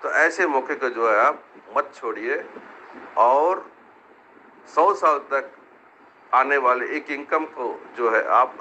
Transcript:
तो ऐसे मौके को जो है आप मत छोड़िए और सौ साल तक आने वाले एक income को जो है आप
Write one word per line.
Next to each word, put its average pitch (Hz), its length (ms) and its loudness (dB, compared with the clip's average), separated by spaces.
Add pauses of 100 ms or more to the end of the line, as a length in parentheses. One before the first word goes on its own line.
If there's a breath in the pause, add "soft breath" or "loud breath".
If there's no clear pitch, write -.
तो - 140 -4
ऐसे 165 300 2
मौके 139 280 -2
को 135 140 -2
जो 117 200 0
है 104 100 4
आप 143 220 2 (360)
मत 143 180 -4
छोड़िए 113 480 -6 (760)
और 147 460 2 (1000)
सौ 185 280 2
साल 156 220 2 (140)
तक 135 180 -4 (840)
आने 135 280 2
वाले 127 260 0 (120)
एक 147 140 -10
income 151 340 -4 (100)
को 117 180 -6 (240)
जो 117 140 0
है 110 120 2 (100)
आप 127 280 2